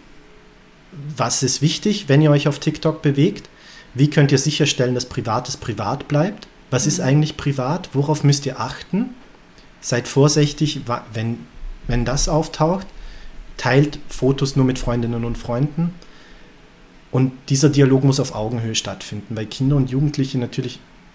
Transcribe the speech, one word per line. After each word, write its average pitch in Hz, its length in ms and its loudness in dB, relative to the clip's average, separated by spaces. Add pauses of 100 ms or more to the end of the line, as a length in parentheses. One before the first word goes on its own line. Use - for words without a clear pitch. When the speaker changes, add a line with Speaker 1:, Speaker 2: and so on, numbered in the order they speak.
(1160)
Speaker 1:
was - 280 0
ist - 180 0
wichtig, 196 480 0
wenn 139 140 8
ihr 151 80 6
euch 147 160 4
auf 143 120 0
TikTok 156 440 -2
bewegt, 143 440 2 (460)
wie 139 160 4
könnt 147 220 4
ihr 135 80 4
sicherstellen, 135 560 0
dass 120 100 -4
Privates 117 500 -4
privat 110 520 -6
bleibt, 156 400 -2 (240)
was 117 160 0
ist 98 100 0
Speaker 2:
Mhm. - 80 -4
Speaker 1:
eigentlich 151 320 2
privat, 139 560 -4
worauf 143 300 0
müsst 139 240 2
ihr 123 120 -8
achten, 185 520 -4 (680)
seid 123 280 -4
vorsichtig, 147 800 2
wa-, 120 260 -4
wenn, 113 240 -4 (500)
wenn 123 160 2
das 127 240 0
auftaucht, 165 600 0 (720)
teilt 139 420 2 (100)
Fotos 135 460 0
nur 135 100 4
mit 127 140 0
Freundinnen 117 440 -2
und 117 140 -4
Freunden. 147 560 -2 (1160)
Und 131 200 2 (180)
dieser 139 200 4
Dialog 135 340 6
muss 135 160 4
auf - 160 -4
Augenhöhe 113 400 -4
stattfinden, 101 600 -8
weil 107 120 -6
Kinder 139 280 0
und 135 140 2
Jugendliche 135 480 -2
natürlich 123 420 -6 (360)